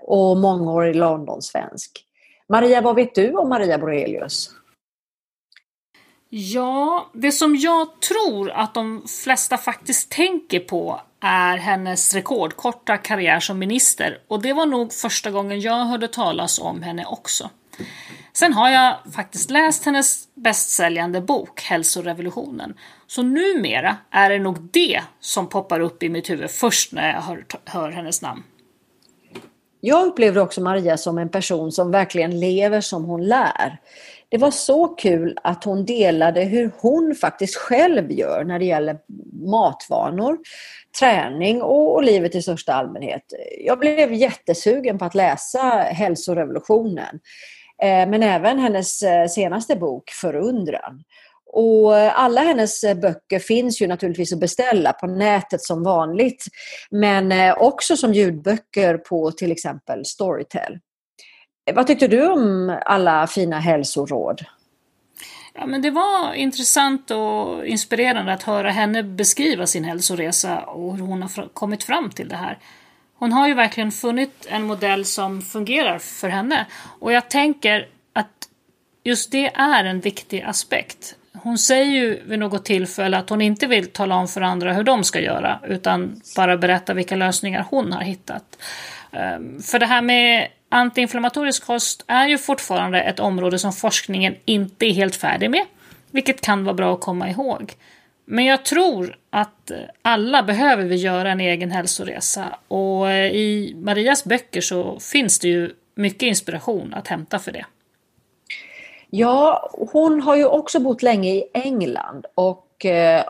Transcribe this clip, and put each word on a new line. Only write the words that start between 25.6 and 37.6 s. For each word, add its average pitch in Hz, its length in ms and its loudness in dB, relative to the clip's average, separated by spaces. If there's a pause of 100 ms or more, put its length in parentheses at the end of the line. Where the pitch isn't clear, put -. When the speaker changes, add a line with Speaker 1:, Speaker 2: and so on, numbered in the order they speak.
Speaker 2:
upp 165 220 -4
i 175 60 -2
mitt 165 220 -6
huvud 160 200 -6
först - 420 0
när 156 200 -2
jag - 80 -4
hör, 170 240 -10 (200)
hör 160 260 -8
hennes 165 320 -8
namn. 143 200 -10 (1400)
Speaker 1:
Jag 330 200 4
upplever 214 340 4
också 185 200 0
Maria 180 360 0
som 165 220 -4
en 170 100 -4
person 165 440 -4
som 180 180 0
verkligen 175 500 0
lever 196 400 2
som 180 240 -6
hon 170 200 -4
lär. 208 560 0 (480)
Det 233 100 -2
var 277 120 4
så 294 380 2
kul 170 540 0
att 175 220 -4
hon 196 200 -2
delade 175 600 2
hur 226 340 0
hon 302 360 2
faktiskt - 420 -4
själv 247 560 2